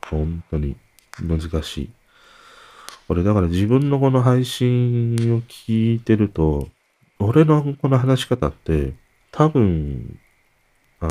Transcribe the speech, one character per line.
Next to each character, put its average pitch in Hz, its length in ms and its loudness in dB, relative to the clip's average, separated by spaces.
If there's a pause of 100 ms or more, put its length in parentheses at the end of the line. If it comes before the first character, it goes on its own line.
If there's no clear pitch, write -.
本 80 420 -4
当 78 80 -4
に 73 180 -4 (440)
難 80 420 -4
し - 200 -10
い。 - 80 -10 (1160)
俺 87 140 0
だ 104 120 2
か 101 60 2
ら 90 60 2
自 90 200 0
分 135 220 2
の 139 120 0
こ 135 100 2
の 131 100 2
配 127 240 2
信 123 680 0 (220)
を 117 60 -2
聞 113 520 -2
い 113 60 -4
て 110 160 2
る 104 120 2
と、 78 400 0 (520)
俺 120 240 4
の 147 360 0
こ 143 80 -2
の 135 100 2
話 127 240 0
し - 20 -10
方 92 240 -2
っ 71 40 -4
て、 71 420 -2 (360)
多 151 180 2
分、 80 680 -2 (800)
あ 85 120 -6